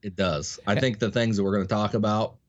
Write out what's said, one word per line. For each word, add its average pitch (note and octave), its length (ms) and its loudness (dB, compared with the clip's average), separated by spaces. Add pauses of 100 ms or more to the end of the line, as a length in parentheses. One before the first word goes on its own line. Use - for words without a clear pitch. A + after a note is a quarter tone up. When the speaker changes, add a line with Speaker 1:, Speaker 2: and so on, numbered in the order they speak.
Speaker 1:
It G2 140 -10
does. E2+ 500 -2
I G2+ 80 2
Speaker 2:
A- - 60 0
Speaker 1:
think B2 200 0
the A2+ 100 0
things A#2 260 0
that G2 80 2
we're G2 100 2
gonna G2 120 0
talk G#2 280 0
about G#2+ 420 0 (120)